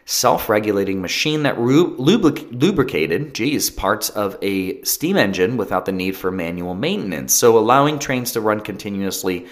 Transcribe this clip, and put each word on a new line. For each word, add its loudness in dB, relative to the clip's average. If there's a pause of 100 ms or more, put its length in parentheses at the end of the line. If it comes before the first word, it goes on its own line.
(100)
self-regulating 2
machine -2
that 0
ru-, 2
lubric-, 2
lubricated, 0
geez, -2
parts -2
of -4
a -4
steam -2
engine 2
without -2
the -4
need -2
for -4
manual -6
maintenance, -4
so 6
allowing 4
trains -4
to -2
run 0
continuously -4